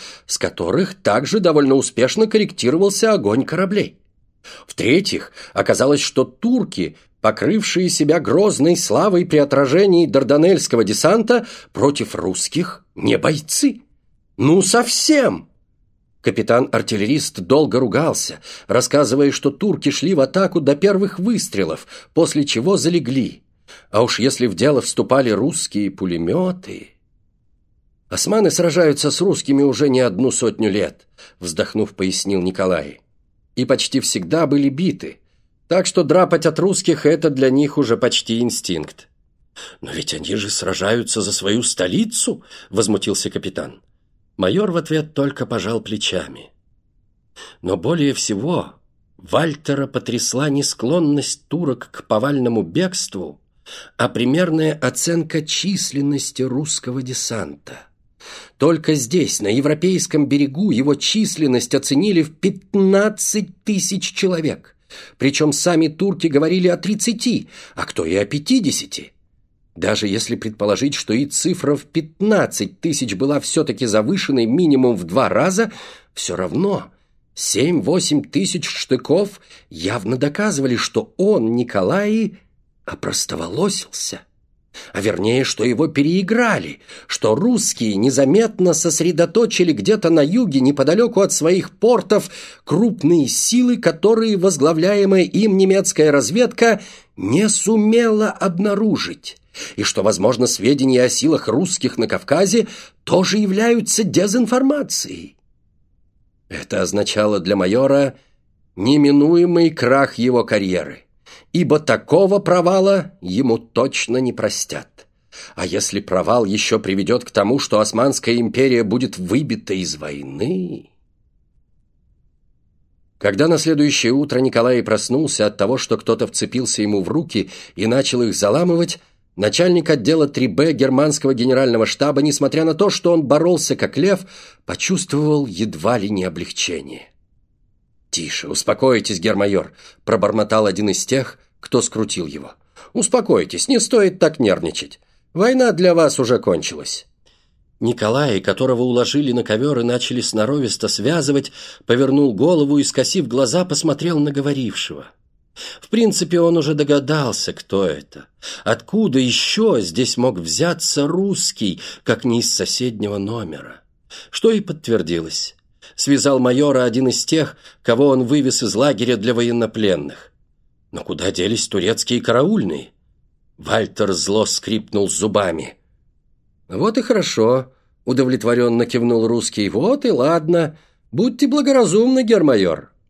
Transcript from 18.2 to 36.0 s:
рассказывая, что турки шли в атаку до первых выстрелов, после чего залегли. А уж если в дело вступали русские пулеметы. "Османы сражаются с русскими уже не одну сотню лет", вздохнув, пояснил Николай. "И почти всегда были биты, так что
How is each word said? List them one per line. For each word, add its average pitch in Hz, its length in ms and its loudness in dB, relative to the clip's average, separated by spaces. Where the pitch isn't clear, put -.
рассказывая, 139 640 2
что - 200 -2
турки 185 380 -2
шли 147 240 -2
в 151 80 2
атаку 180 400 0
до 139 160 2
первых 196 420 0
выстрелов, 104 680 -4
после 156 320 2
чего 147 320 0
залегли. 135 640 -2
А 107 140 2
уж 117 160 0
если 123 280 0
в 95 80 -6
дело 127 260 2
вступали 127 480 0
русские 104 600 -2
пулеметы. 98 1000 -4
"Османы 190 420 2
сражаются 151 600 2
с - 100 -4
русскими 139 420 2
уже 139 240 2
не 131 140 2
одну 120 300 0
сотню 110 380 -2
лет", 95 380 -4
вздохнув, 90 540 -4
пояснил 95 480 -4
Николай. 90 580 -4
"И 123 80 -4
почти 131 380 -2
всегда 113 440 -2
были 143 220 2
биты, 135 520 -4
так 180 160 2
что - 180 0